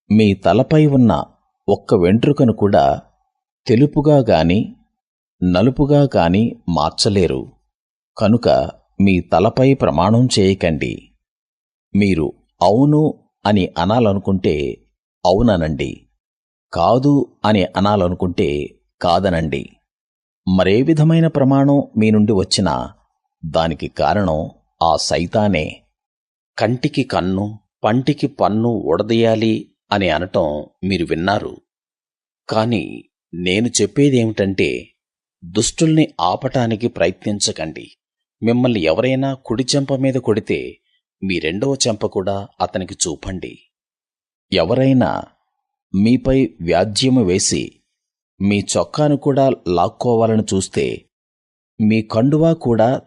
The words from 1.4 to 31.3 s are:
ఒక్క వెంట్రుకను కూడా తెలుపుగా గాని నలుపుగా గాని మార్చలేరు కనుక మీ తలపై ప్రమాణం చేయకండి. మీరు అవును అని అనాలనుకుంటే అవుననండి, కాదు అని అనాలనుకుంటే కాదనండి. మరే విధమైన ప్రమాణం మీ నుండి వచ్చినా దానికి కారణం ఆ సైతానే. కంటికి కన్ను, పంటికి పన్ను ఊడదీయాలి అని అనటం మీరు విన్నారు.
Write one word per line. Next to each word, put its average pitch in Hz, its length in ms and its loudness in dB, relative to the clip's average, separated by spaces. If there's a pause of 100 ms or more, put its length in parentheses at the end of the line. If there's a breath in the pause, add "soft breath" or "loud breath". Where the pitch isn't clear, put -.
ఒక్క - 240 -2
వెంట్రుకను 113 600 2
కూడా 85 480 2 (680)
తెలుపుగా 147 500 2 (120)
గాని 85 460 2 (680)
నలుపుగా 131 720 2
గాని 98 400 2 (140)
మార్చలేరు 80 800 -2 (680)
కనుక 110 320 2 (520)
మీ 95 200 2
తలపై 117 520 2
ప్రమాణం 117 540 2 (120)
చేయకండి. 82 680 -2 (880)
మీరు 95 380 0 (280)
అవును 143 580 2 (260)
అని 196 320 2
అనాలనుకుంటే 98 1000 0 (480)
అవుననండి, 82 840 0 (680)
కాదు 131 600 0 (100)
అని 104 180 2
అనాలనుకుంటే 90 1080 -2 (320)
కాదనండి. 85 680 0 (880)
మరే 95 240 4
విధమైన 160 460 2
ప్రమాణం 139 560 2 (140)
మీ 110 140 2
నుండి 107 220 2
వచ్చినా 82 580 -2 (540)
దానికి 80 420 -2
కారణం 80 600 -2 (340)
ఆ 80 140 2
సైతానే. 90 840 -2 (760)
కంటికి 127 460 -2
కన్ను, 95 560 -4 (240)
పంటికి 131 440 -2
పన్ను 107 420 -2
ఊడదీయాలి 110 1000 -2 (200)
అని 98 180 0
అనటం 78 560 -4 (180)
మీరు 92 220 -2
విన్నారు. 87 520 -4 (920)